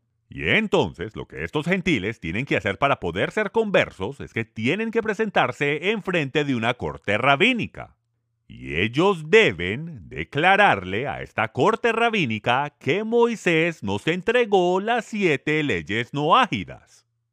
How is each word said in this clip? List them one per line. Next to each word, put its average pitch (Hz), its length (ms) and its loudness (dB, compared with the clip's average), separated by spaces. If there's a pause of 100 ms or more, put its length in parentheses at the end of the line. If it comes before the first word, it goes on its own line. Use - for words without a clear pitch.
(300)
Y 71 180 -6
entonces, 120 720 0
lo 64 100 -10
que 73 160 -12
estos 147 220 -4
gentiles 160 560 -2
tienen 92 240 -4
que 156 100 -2
hacer 101 220 -2
para 139 240 0
poder 95 300 -2
ser 214 200 -4
conversos 165 720 -2
es 87 100 -14
que 113 140 -4
tienen 180 440 -2
que 220 140 -2
presentarse 175 880 -2
en 220 100 -4
frente 151 440 -2
de 139 100 0
una 117 200 0
corte 82 420 -4
rabínica. 139 800 0 (500)
Y 120 280 -10
ellos 156 540 0
deben 131 800 0
declararle 139 1000 2
a 67 140 -8
esta 104 260 -4
corte 220 440 2
rabínica 147 880 0
que 180 240 0
Moisés 214 800 2
nos 101 240 -2
entregó 185 720 2
las 220 260 -2
siete 156 580 0
leyes 107 500 -2
noágidas. 151 920 -2 (260)